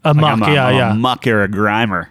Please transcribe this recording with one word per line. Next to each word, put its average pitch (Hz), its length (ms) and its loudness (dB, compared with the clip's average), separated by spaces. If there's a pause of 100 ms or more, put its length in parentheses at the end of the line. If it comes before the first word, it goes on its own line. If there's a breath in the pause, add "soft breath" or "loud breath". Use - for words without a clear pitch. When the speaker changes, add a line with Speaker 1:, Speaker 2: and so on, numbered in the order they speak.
Speaker 1:
A 160 60 0
Speaker 2:
Like, 151 80 2
Speaker 1:
muck, 151 160 2
Speaker 2:
I'm 110 100 0
a, 147 100 0
Speaker 1:
yeah, 135 140 2
Speaker 2:
I'm 127 80 2
a - 20 2
Speaker 1:
yeah. 117 160 0
Speaker 2:
muck 120 340 -2
or 107 160 2
a 98 40 -2
grimer. 104 640 -2